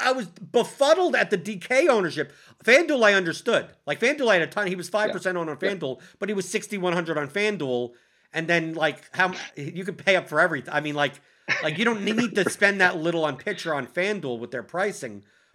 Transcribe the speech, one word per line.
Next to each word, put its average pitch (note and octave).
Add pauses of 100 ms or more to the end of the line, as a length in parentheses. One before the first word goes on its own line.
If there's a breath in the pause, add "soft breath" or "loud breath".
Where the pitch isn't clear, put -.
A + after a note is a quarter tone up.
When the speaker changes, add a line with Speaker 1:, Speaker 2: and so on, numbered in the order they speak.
Speaker 1:
I B3+
was B3
befuddled C#4+
at G#3+
the G3+
D F#3+
K C4
ownership. D#3 (320 soft breath)
FanDuel, C#4+
I G3+
understood. F#3 (180)
Like, C#3+
FanDuel, C4+
I G#3
had E3+
a D3+
ton. G3+
He F3+
was F3
Speaker 2:
Yeah. -
Speaker 1:
five G#3+
percent F#3
owned E3
on D3
Speaker 2:
Yeah. G3
Speaker 1:
FanDuel, D#3 (200 soft breath)
but G3+
he G#3+
was F#3+
sixty-one F#3
hundred E3
on C#3+
FanDuel. C#3+ (420 soft breath)
And D#3+
then, E3
like, D3+
how F3+
m-, - (200)
you E3+
could F#3
pay G3
up -
for D3
everything. E3+
I D3
mean, D3+
like, C#3+ (500 soft breath)
like, D#3
you A3+
don't A3+
need A3
to G#3+
Speaker 2:
<laughs> -
Speaker 1:
spend G3+
that F3+
little E3
on C#3
pitcher E3+
on C3+
FanDuel F3
with A#2
their B2
pricing. C#3+ (320)